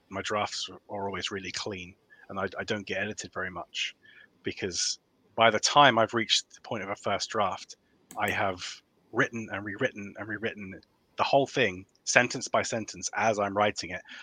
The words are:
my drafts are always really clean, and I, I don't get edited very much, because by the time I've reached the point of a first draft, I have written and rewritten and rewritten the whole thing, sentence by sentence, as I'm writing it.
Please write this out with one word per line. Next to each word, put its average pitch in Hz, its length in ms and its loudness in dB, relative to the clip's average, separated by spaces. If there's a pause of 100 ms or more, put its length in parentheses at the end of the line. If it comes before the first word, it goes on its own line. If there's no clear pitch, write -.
my 98 140 -6
drafts - 460 -4 (200)
are 101 160 -4
always 95 260 -4
really 95 200 -6
clean, 92 420 -8 (360)
and 98 100 -6
I, 95 80 -2 (120)
I 98 40 -4
don't 101 220 -4
get 98 160 -4
edited 104 320 -8
very 92 160 -6
much, - 460 -8 (480)
because - 560 -4 (360)
by 113 140 8
the 107 100 4
time 139 400 8
I've 110 140 4
reached - 420 0
the - 60 -20
point 104 220 -6
of 98 60 -8
a 101 60 -2
first - 340 -2
draft, 95 480 -2 (400)
I 104 120 0
have 95 300 0 (520)
written 113 400 -2
and 98 120 -6
rewritten 101 540 -4
and 101 100 -8
rewritten 104 520 -8 (380)
the 170 60 4
whole 139 240 6
thing, 95 380 0 (180)
sentence 123 440 4
by 110 140 2
sentence, 104 540 -6
as 104 240 2
I'm 101 160 0
writing 104 360 2
it. 90 100 -8 (220)